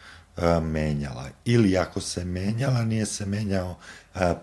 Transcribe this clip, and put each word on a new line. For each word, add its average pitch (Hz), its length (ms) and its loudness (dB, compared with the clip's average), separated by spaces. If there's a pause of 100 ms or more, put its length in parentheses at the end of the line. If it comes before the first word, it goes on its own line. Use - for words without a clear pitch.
(360)
e, 85 240 4
menjala. 73 680 -2 (160)
Ili 110 340 4
ako 90 220 -2
se - 240 -6
menjala, 113 600 -2
nije 110 220 0
se - 200 -8
menjao, 98 500 -2 (380)
e, 90 280 2